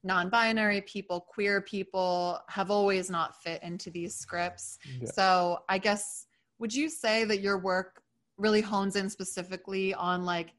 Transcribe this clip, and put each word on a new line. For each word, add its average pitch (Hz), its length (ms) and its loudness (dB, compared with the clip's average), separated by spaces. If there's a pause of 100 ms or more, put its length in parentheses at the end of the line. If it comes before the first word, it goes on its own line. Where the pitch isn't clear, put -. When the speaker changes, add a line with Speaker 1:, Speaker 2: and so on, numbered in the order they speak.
Speaker 1:
non-binary 208 800 2
people, 190 380 -6
queer 202 400 0
people 185 800 -2 (100)
have 190 220 -2
always 196 380 4
not 170 320 -4
fit 165 220 -6
into 175 260 -10
these 170 260 -8
scripts. - 640 -6 (240)
Speaker 2:
Yeah. 117 80 -6
Speaker 1:
So 180 580 4
I 190 120 2
guess, 208 480 -2 (320)
would 226 140 -4
you 285 140 0
say 226 380 0
that 208 160 0
your 196 160 2
work 185 460 -2 (340)
really 214 240 4
hones 196 340 0
in 196 140 0
specifically 190 840 -4
on, 180 280 0
like, 170 360 -2